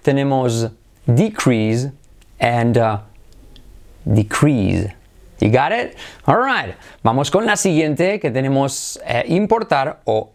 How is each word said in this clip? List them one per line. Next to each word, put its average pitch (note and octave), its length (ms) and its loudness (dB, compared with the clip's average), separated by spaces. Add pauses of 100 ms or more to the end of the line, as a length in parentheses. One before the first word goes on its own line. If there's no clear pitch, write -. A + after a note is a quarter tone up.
tenemos C3 680 0 (340)
decrease B2 840 0 (480)
and, A#2 380 2
uh, A2 220 2 (1040)
decrease. G#2 840 0 (520)
You G#2+ 100 2
got B2+ 220 2
it? A#3 240 -6 (300)
All - 120 4
right. A3 380 -2 (280)
Vamos B2+ 260 0
con G#3 160 2
la A3 100 2
siguiente E3 640 0
que D3 120 -4
tenemos, C3+ 760 -2
eh, A#2 220 -2
importar F3 800 0
o A2 300 -2